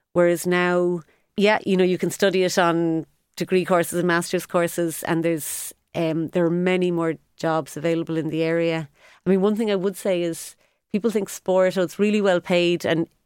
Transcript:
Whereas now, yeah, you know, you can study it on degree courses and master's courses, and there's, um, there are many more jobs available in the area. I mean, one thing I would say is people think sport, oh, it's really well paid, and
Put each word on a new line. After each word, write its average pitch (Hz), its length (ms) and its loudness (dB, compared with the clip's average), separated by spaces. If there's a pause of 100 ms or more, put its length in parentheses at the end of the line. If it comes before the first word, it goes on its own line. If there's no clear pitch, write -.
(120)
Whereas 175 340 2
now, 180 540 0 (360)
yeah, 208 300 4
you 190 100 2
know, 185 80 4
you 180 140 2
can 170 120 -4
study 185 340 0
it 175 140 -2
on 165 480 2 (300)
degree 180 280 0
courses 170 340 0
and 175 80 0
master's 175 400 0
courses, 170 580 -2
and 165 200 0
there's, - 480 -4 (220)
um, 160 340 -2
there 180 160 0
are 165 60 2
many 180 420 0
more 165 220 0 (220)
jobs 160 400 -2
available 165 420 -2
in 156 120 -4
the 160 140 -2
area. 165 440 0 (380)
I 180 40 2
mean, 190 100 4
one 208 160 2
thing 220 160 -2
I - 40 2
would 185 200 -4
say 180 260 -2
is 165 320 -6 (380)
people 214 180 0
think 196 200 -2
sport, 185 480 2
oh, 185 40 2
it's 165 160 -4
really 208 220 2
well 185 200 2
paid, 175 440 2
and 165 240 0 (180)